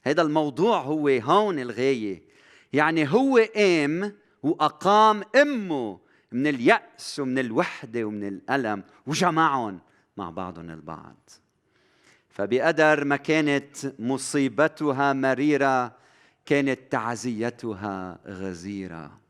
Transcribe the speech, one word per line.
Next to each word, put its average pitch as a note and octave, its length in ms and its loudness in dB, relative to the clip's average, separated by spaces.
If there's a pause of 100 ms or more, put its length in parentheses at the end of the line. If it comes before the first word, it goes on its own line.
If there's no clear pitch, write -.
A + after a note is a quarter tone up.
هيدا D3+ 140 2
الموضوع D#3 600 0
هو D3 280 0
هون D3+ 500 2
الغاية. A#2 640 -2 (500)
يعني D3+ 380 2
هو A#3+ 440 4
قام F3+ 600 2 (280)
وأقام G3+ 800 2 (120)
أمه F#3 640 0 (320)
من B2+ 160 -2
اليأس D3 720 0
ومن C3 200 -2
الوحدة A#2+ 640 -4
ومن G#2 240 -6
الألم G#2+ 560 -4 (240)
وجمعهم C#3+ 720 0 (380)
مع F#2+ 120 -10
بعضهم E2+ 400 -12
البعض. D#2 600 -18 (1000)
فبقدر D3 760 2
ما C#3+ 120 2
كانت C#3+ 840 -2
مصيبتها C3+ 1120 0
مريرة، C3+ 840 0 (480)
كانت C#3 340 0 (120)
تعزيتها A2 1400 -6
غزيرة. F#2 920 -12 (100)